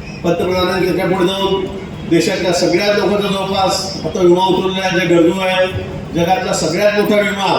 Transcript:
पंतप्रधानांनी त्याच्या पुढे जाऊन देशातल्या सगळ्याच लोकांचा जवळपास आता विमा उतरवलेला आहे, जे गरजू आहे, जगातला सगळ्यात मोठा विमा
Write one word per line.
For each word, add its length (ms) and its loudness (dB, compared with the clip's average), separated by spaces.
पंतप्रधानांनी 640 0
त्याच्या 200 0
पुढे 200 2
जाऊन 380 -2
देशातल्या 440 2
सगळ्याच 440 2
लोकांचा 300 0
जवळपास 580 -2
आता 140 -4
विमा 280 4
उतरवलेला 380 0
आहे, 140 0
जे 160 2
गरजू 240 4
आहे, 260 0
जगातला 380 0
सगळ्यात 460 0
मोठा 220 2
विमा 380 -2